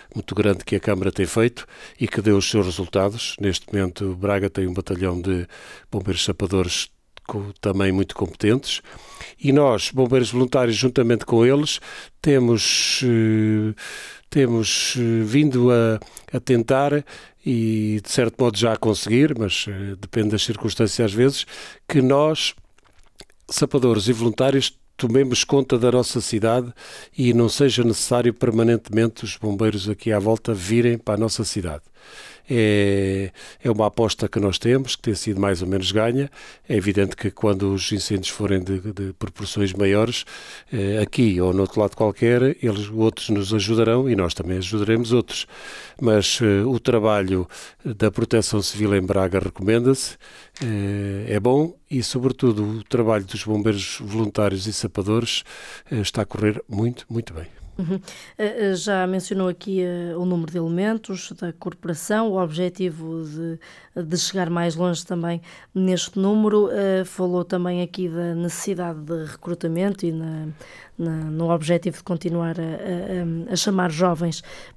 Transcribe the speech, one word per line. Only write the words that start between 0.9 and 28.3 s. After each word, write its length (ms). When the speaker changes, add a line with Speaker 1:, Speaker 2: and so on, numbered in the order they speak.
Speaker 1:
tem 140
feito 400
e 80
que 140
deu 160
os 120
seus 160
resultados. 760
Neste 340
momento, 420
Braga 340
tem 180
um 60
batalhão 460
de 280
Bombeiros 320
Sapadores 680
co-, 340
também 320
muito 240
competentes. 680
E 120
nós, 380
bombeiros 400
voluntários, 440
juntamente 500
com 200
eles, 340
temos, 840
eh, 680
temos, 680
eh, 260
vindo 480
a, 280
a 40
tentar 640
e, 580
de 80
certo 300
modo, 160
já 160
a 40
conseguir, 600
mas, 320
eh, 300
depende 300
das 140
circunstâncias 600
às 80
vezes, 320
que 140
nós, 520
sapadores 600
e 60
voluntários, 640
tomemos 480
conta 320
da 120
nossa 300
cidade 540
e 160
não 140
seja 360
necessário 500